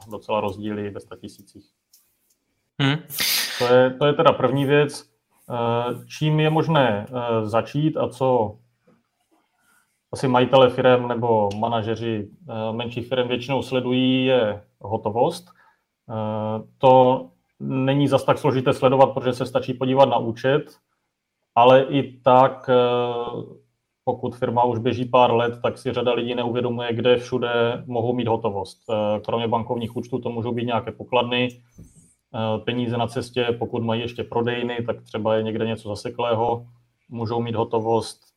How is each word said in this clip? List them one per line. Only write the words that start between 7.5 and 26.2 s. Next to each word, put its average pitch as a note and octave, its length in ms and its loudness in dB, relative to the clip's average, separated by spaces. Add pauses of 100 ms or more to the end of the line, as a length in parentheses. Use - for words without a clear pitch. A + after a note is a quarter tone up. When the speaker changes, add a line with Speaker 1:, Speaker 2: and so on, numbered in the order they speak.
Speaker 1:
a B2 120 -2
co B2 480 0 (1500)
asi - 160 -4
majitele B2+ 420 6
firem B2 380 2
nebo A#2 420 0 (100)
manažeři, A2 720 -4 (200)
eh, A2 240 -6
menších A#2 340 -8
firem B2 200 0
většinou B2 360 -4
sledují, B2+ 600 0
je A2+ 380 0 (160)
hotovost. A2 720 -4 (600)
Eh, A2 540 -6 (140)
to B2+ 480 6 (340)
není C#3 480 0
zas C#3 160 2
tak C3+ 140 2
složité C3 360 0
sledovat, C3+ 320 4
protože B2 280 0
se B2 120 -6
stačí - 280 -4
podívat C3 320 4
na A#2+ 120 2
účet, C3 460 -2 (920)
ale B2+ 280 8
i - 400 -4
tak, C3 460 4
eh, A#2+ 880 0 (440)
pokud B2 320 -6
firma A#2+ 280 0
už A#2+ 160 0
běží A#2+ 260 -2
pár A#2+ 280 4
let, A#2+ 200 0 (100)
tak A2+ 140 -2
si A#2+ 160 -6
řada A#2+ 200 0
lidí A#2+ 220 -4